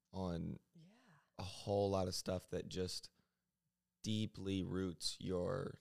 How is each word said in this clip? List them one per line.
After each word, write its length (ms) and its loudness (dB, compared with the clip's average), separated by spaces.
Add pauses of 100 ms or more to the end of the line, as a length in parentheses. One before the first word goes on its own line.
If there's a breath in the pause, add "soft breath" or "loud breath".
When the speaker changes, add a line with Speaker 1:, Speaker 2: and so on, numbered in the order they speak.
(120)
Speaker 1:
on 480 -2 (160)
Speaker 2:
Yeah. 80 -20 (560 loud breath)
Speaker 1:
a 40 -4
whole 460 2
lot 180 4
of 80 -2
stuff 340 -2
that 180 -2
just 420 -4 (960)
deeply 600 2
roots 560 0
your 600 0